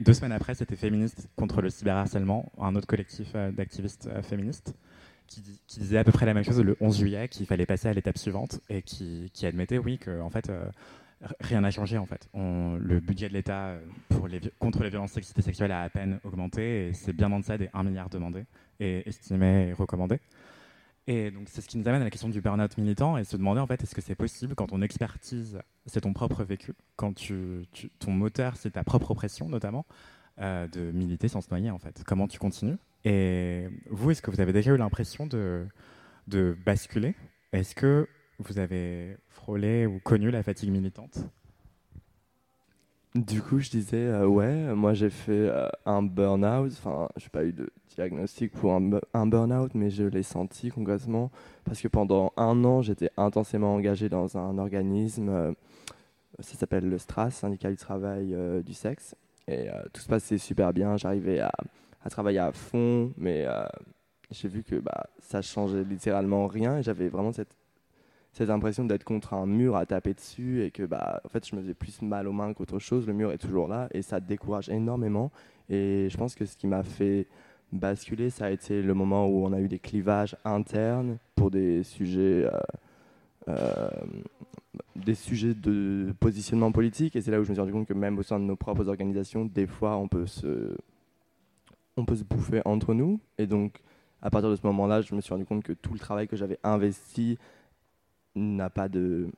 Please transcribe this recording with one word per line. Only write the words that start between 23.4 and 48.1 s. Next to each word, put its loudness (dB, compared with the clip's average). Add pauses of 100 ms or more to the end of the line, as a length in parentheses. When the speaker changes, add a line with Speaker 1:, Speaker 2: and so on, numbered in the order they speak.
Speaker 1:
en 0
fait, -2
est-ce -6
que -4
c'est -8
possible -4
quand -2
on -2
expertise, -4 (240)
c'est -2
ton 0
propre -2
vécu, -8 (240)
quand -2
tu, -8
tu, -16
ton -6
moteur, 0
c'est -6
ta -4
propre 4
oppression, -4
notamment, -4 (560)
euh, -4
de -6
militer 0
sans -2
se -18
noyer, -2
en -8
fait. -14
Comment 2
tu -12
continues ? -2 (260)
Et 2 (240)
vous, 2
est-ce 0
que -4
vous 0
avez 4
déjà 6
eu 8
l'impression -2
de, -4 (600)
de 4
basculer ? 2 (380)
Est-ce 0
que 4 (300)
vous -6
avez -4 (100)
frôlé 0
ou 0
connu 4
la 0
fatigue -2
militante ? -2 (2000)
Speaker 2:
Du 0
coup, 2
je -6
disais, 0
euh, 4
ouais, 6
moi 6
j'ai 4
fait, -4
euh, 2 (180)
un 4
burn-out. 4
Enfin, -4
j'ai -14
pas -2
eu 0
de -8 (240)
diagnostic -4